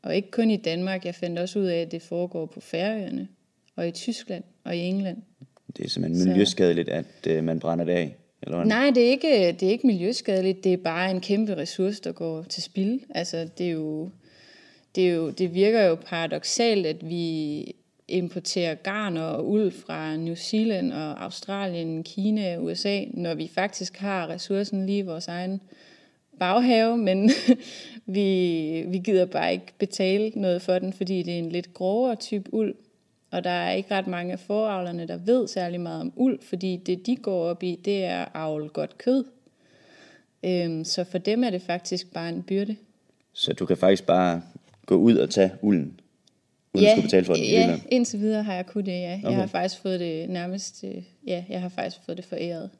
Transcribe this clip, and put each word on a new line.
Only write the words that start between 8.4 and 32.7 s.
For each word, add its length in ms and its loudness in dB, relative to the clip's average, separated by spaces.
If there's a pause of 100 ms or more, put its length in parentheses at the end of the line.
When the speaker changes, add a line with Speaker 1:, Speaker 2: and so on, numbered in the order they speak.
Speaker 2:
eller 140 -6
hvordan? 120 2
Speaker 1:
Nej, 260 4
det 120 6
er 40 6
ikke, 500 4
det 80 0
er 40 4
ikke 140 0
miljøskadeligt, 760 0
det 80 4
er 40 4
bare 340 -2
en 100 0
kæmpe 360 0
ressource, 480 -2
der 80 -6
går 300 -6
til 200 -10
spilde. 380 -2 (100)
Altså, 380 -6 (100)
det 80 -2
er 40 -2
jo, 400 -6 (840)
det 140 4
er 60 4
jo, 160 0
det 240 -2
virker 300 6
jo 100 6
paradoksalt, 920 0
at 220 -4
vi 560 -4 (440)
importerer 680 -2
garner 480 -4
og 280 -4
uld 220 4
fra 440 -6
New 180 -4
Zealand 580 0
og 320 -8
Australien, 800 -6
Kina 540 -2
og 80 -4
U 100 -4
S 120 -4
A, 240 0
når 240 -4
vi 140 -6
faktisk 480 -4
har 320 -4
ressourcen 580 -2
lige 120 0
i 40 -2
vores 260 -8
egen 320 -6 (800)
baghave, 580 4
men 340 6 (380)
<laughs> 380 -18
vi, 800 2
vi 120 -2
gider 280 4
bare 260 0
ikke 260 -6
betale 560 0
noget 280 0
for 160 2
den, 140 -4
fordi 300 -2
det 120 -4
er 40 -2
en 140 -4
lidt 220 -6
grovere 420 0
type 380 -6
uld. 200 0 (560)